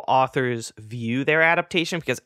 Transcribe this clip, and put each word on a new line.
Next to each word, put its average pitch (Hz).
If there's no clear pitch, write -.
authors 127
view 117
their 151
adaptation, 170
because 127